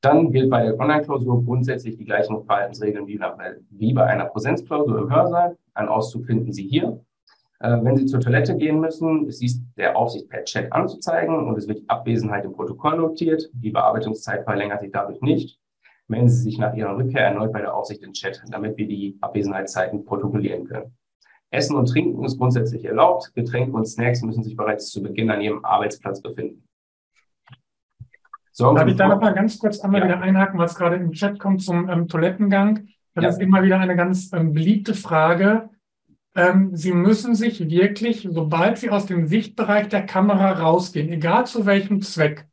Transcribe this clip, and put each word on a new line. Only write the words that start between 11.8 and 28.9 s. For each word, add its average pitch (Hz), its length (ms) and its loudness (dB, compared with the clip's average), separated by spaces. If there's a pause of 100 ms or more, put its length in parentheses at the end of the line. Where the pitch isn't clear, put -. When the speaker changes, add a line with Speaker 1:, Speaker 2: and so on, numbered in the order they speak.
Speaker 1:
die - 100 -20
Abwesenheit 104 560 -2
im 95 80 -10
Protokoll - 440 -4
notiert. 160 560 0
Die 110 180 -6
Bearbeitungszeit 107 720 -2
verlängert 101 380 -4
sich 98 100 -12
dadurch 101 300 -6
nicht. - 380 -2 (480)
Wenn 117 220 4
Sie 120 140 2
sich 107 160 -4
nach 104 160 -2
Ihrer 101 220 -4
Rückkehr 127 240 -2
erneut 104 300 0
bei 107 100 -6
der 101 120 -6
Aufsicht - 300 -8
in 95 100 -20
Chat, 98 380 -10
damit 107 260 -8
wir 104 100 -4
die 98 340 -8
Abwesenheitszeiten 98 840 -4
protokollieren - 600 -4
können. - 320 -14 (520)
Essen 147 280 -2
und 123 80 4
Trinken - 400 0
ist 127 140 -4
grundsätzlich 123 440 0
erlaubt. - 520 2
Getränke 123 420 -2
und 110 80 0
Snacks 120 380 -2
müssen 110 200 -4
sich 110 140 -10
bereits 107 320 -4
zu 101 120 -8
Beginn 101 280 -2
an 104 100 -2
Ihrem 104 240 -4
Arbeitsplatz 101 560 -2
befinden. - 480 -12 (1800)
Sorgen - 240 4
Speaker 2:
Darf 156 100 6
Speaker 1:
Sie 185 60 4